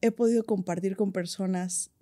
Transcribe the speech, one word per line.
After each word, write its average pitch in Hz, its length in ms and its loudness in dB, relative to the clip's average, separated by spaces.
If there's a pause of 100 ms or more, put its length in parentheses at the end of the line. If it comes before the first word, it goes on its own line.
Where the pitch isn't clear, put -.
he 226 100 4
podido 226 320 2
compartir 190 540 -2
con 196 160 0
personas 180 800 -4 (100)